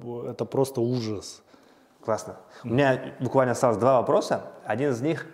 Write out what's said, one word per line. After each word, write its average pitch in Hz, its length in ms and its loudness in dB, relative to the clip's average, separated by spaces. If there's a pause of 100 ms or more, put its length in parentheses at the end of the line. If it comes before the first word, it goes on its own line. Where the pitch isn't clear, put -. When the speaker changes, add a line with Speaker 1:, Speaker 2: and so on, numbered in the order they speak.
(300)
Speaker 1:
это 117 160 -6
просто 131 360 0
ужас. 113 600 -4 (640)
Speaker 2:
Классно. 104 300 -2 (280)
У 127 40 -10
Speaker 1:
Мгм. 117 80 0
Speaker 2:
меня 131 240 4 (200)
буквально 131 340 2
осталось 113 240 2
два 123 240 6
вопроса. 190 400 0 (240)
Один 123 260 -2
из 117 100 -4
них, 151 320 -2